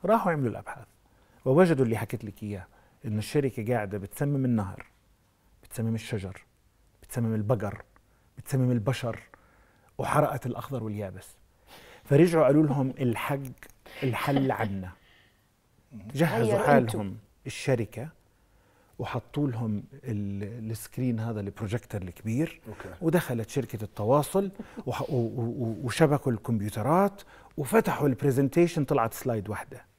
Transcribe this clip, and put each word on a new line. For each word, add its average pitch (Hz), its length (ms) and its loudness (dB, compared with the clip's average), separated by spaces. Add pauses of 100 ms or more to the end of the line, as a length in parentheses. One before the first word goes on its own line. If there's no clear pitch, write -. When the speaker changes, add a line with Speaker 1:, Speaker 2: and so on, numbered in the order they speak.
Speaker 1:
راحوا 208 260 4
عملوا 139 180 0
الأبحاث - 380 -10 (580)
ووجدوا 139 400 6
اللي 113 120 0
حكيت 110 280 -6
لك 104 180 -12
إياه. 101 220 -8 (400)
إنه 107 120 -2
الشركة 120 560 -2
قاعدة 104 240 -2
بتسمم 135 480 -2
النهر، 101 400 0 (800)
بتسمم 113 320 -4
الشجر، 98 500 -8 (580)
بتسمم 113 320 -2
البقر، 104 480 -2 (540)
بتسمم 127 340 0
البشر، 117 480 -2 (800)
وحرقت - 480 0
الأخضر 120 380 -6
واليابس. 101 440 -8 (760)
فرجعوا 160 420 6
قالوا 147 180 8
لهم: 135 360 2
"الحق، 139 400 0 (640)
الحل 135 480 0
عنا". 98 380 -4 (1300)
جهزوا 170 320 2
Speaker 2:
غيروا 202 200 2
Speaker 1:
حالهم 139 160 8
Speaker 2:
أنتوا. 113 200 -2 (420)
Speaker 1:
الشركة 123 640 -4 (920)
وحطوا 135 480 -4
لهم 113 360 -4 (200)
ال-، 104 680 -6
السكرين 120 480 -2
هذا، 110 200 -4
البروجيكتور 101 600 -6
الكبير، 113 680 -4
Speaker 3:
أوكي. 101 220 -14 (120)
Speaker 1:
ودخلت 156 480 0
شركة 117 340 -4
التواصل 147 680 2 (340)
وح-، 127 240 -4
و-، - 40 -2
و-، 117 460 0
و-، 113 240 -2
وشبكوا 139 480 2
الكمبيوترات 117 920 0 (360)
وفتحوا 147 500 2
البرزنتيشن. 143 800 2
طلعت 120 280 0
سلايد 110 360 -4
واحدة - 360 -10 (140)